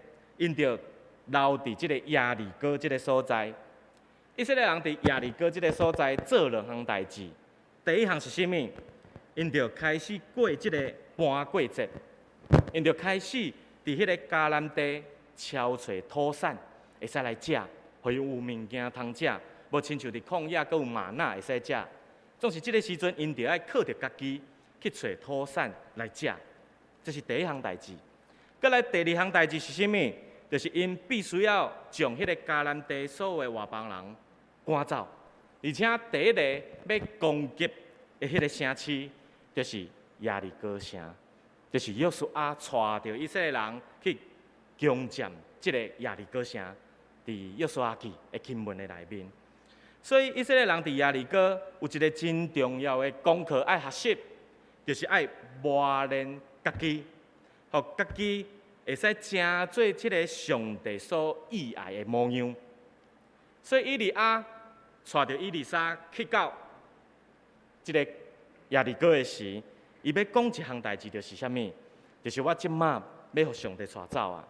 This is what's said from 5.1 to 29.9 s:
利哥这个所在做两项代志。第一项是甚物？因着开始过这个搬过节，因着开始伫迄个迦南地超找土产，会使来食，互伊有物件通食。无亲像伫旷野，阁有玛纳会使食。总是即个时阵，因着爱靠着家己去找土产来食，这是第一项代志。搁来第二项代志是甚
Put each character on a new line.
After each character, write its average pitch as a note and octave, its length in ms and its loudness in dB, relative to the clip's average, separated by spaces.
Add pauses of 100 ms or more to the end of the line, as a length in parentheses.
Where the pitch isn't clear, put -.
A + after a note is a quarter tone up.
利 B2 120 -2
哥 E3+ 180 2
这 E3+ 100 -6
个 E3 100 4
所 E3 220 4
在 C3+ 240 2
做 E3+ 320 4
两 A2 180 0
项 A#2+ 180 -6
代 G#2 200 0
志。 F#2+ 240 -12 (560)
第 E3 120 2
一 A3+ 100 4
项 F3 120 0
是 C3 120 -8
甚 F3 200 2
物？ D3 200 0 (640)
因 D#3+ 160 -2
着 C3 200 2
开 D#3 280 0
始 G3 200 -8 (160)
过 A#3 200 4
这 G#3 160 -2
个 C#3 240 -2 (220)
搬 C#3+ 280 2
过 D#3+ 220 0
节， A2+ 220 -2 (840)
因 D#3+ 100 0
着 D#3 120 6
开 F#3+ 240 -2
始 - 180 -6
伫 G3 160 -2 (320)
迄 D3+ 220 2
个 F3+ 100 2 (120)
迦 D#3 220 4
南 D3+ 200 2
地 D3 320 -2 (320)
超 B2 420 -2
找 G2+ 260 -6
土 D3 300 0
产， D3+ 240 -2 (440)
会 A2 60 -8
使 C#3 160 -2
来 A#2 120 -2
食， C3+ 260 0 (420)
互 B2 80 0
伊 B2+ 60 2
有 C#3 60 -2
物 B2 440 -4
件 B2 260 -6
通 A#2+ 220 -8
食。 D3 160 0 (400)
无 D3 100 2
亲 D3 180 -6
像 A#2 140 -6
伫 A2+ 80 -6
旷 E3 260 -4
野， D#3+ 200 0
阁 E3 100 0
有 D3 80 2
玛 A2 260 -4
纳 B2+ 240 -2
会 G2 60 -6
使 B2+ 240 -2
食。 C3+ 120 -2 (600)
总 A#3 120 0
是 E3 100 -6
即 A#3 100 -6
个 A3 100 4
时 F3+ 160 -4
阵， F3 200 2
因 D3+ 180 -2
着 B2 140 0
爱 E3+ 100 2
靠 G#3 240 0
着 C#3 120 -2
家 C3+ 220 -6
己 C3+ 240 -6 (400)
去 A2 80 -4
找 - 280 -6
土 C#3 280 -4
产 C#3 280 -2 (240)
来 A2+ 180 -6
食， C3 180 -2 (680)
这 - 80 -8
是 C#3+ 100 -8
第 B2 160 -2
一 D3+ 40 2
项 D3+ 200 -2
代 G#2 140 -6
志。 - 180 -14 (680)
搁 C4 80 6
来 B3 120 6
第 A#3 220 2
二 E3+ 140 4
项 F#3 140 2
代 E3+ 160 8
志 D3+ 120 -2
是 C#3+ 140 -6
甚 G3+ 200 2